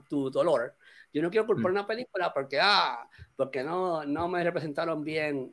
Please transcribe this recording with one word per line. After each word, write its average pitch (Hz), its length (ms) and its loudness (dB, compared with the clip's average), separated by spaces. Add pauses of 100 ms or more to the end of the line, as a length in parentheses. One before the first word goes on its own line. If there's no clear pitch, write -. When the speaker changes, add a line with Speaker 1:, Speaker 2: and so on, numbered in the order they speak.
Speaker 1:
tu 139 260 -2
dolor. 139 460 2 (360)
Yo 147 80 -2
no 170 100 0
quiero 214 160 2
culpar 196 260 2
Speaker 2:
Mm. - 20 2
Speaker 1:
una 202 120 -2
película 220 460 -4
porque, 139 300 -2
ah, 175 460 2 (260)
porque 131 300 -2
no, 170 400 -2
no 151 240 -2
me 175 160 0
representaron 165 580 -2
bien. 151 500 -2